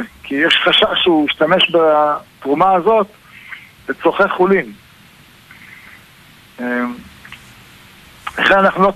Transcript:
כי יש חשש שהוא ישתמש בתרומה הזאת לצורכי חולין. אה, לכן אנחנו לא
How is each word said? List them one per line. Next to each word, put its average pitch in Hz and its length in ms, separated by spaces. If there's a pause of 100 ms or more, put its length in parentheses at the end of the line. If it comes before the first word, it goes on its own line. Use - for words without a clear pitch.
(240)
כי 139 120
יש 156 280
חשש 180 400
שהוא 156 260
ישתמש 170 420
בתרומה 151 1000
הזאת 202 340 (840)
לצורכי 170 400
חולין. 190 420 (1900)
אה, 123 240 (1600)
לכן - 180
אנחנו 190 260
לא 196 120